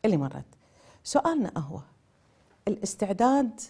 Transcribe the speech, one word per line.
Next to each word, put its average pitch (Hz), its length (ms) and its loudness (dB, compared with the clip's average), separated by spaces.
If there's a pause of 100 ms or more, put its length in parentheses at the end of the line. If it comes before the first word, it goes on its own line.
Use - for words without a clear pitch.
اللي 190 120 4
مرت. 135 280 -2 (580)
سؤالنا 294 540 0
هو 151 220 -8 (880)
الاستعداد 220 1040 0